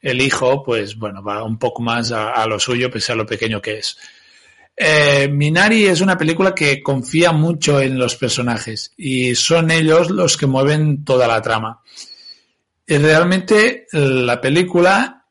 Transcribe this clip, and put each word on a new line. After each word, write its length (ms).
el 200
hijo, 420
pues, 320
bueno, 260
va 220
un 160
poco 240
más 280
a, 200
a 160
lo 120
suyo, 300
pese 220
a 40
lo 100
pequeño 360
que 180
es. 180
Eh, 520
Minari 580
es 160
una 160
película 380
que 260
confía 520
mucho 480
en 180
los 160
personajes 800
y 400
son 340
ellos 400
los 280
que 100
mueven 560
toda 240
la 140
trama. 400
Y 100
realmente 920
la 480
película 920